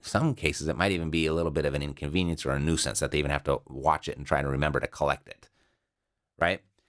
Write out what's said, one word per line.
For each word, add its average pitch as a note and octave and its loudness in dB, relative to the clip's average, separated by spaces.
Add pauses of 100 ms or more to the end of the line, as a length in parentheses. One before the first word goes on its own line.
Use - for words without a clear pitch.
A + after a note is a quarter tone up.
some C#3+ 0
cases, D#2 -2
it D2+ -2
might F#2+ 2
even E2 -2
be D#2+ 2
a D#2 2
little E2 0
bit D2 0
of C#2 0
an C#2+ -2
inconvenience D2+ -2
or C2 0
a C#2 0
nuisance D2 0
that C2+ 0
they D2+ 2
even C#2+ 0
have C#2+ 0
to C#2 0
watch C#2 0
it - -6
and C#2+ -10
try D2 2
to C#2+ -2
remember C#2 0
to - -2
collect C#2+ -2
it, - -20 (880)
right? F2 0 (280)